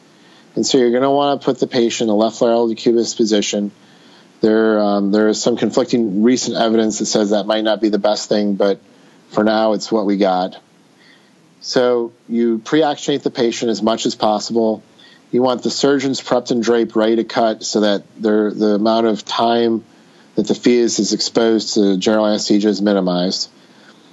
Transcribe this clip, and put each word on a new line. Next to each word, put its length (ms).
And 100
so 140
you're 120
gonna 200
wanna 280
put 200
the 80
patient 400
in 0
the 80
left 260
lateral 260
decubus 480
position. 560
There, 400
um, 300
there 160
is 140
some 160
conflicting 680
recent 320
evidence 440
that 60
says 240
that 160
might 180
not 180
be 80
the 100
best 300
thing, 260
but 240
for 140
now 300
it's 180
what 140
we 120
got. 400
So 520
you 320
pre-oxygenate 600
the 100
patient 380
as 140
much 240
as 80
possible. 640
You 100
want 220
the 80
surgeons 500
prepped 300
and 100
draped, 340
ready 220
to 60
cut, 400
so 180
that 220
they're, 340
the 240
amount 320
of 180
time 580
that 120
the 80
fetus 440
is 120
exposed 640
to 240
general 300
anesthesia 420
is 120
minimized. 680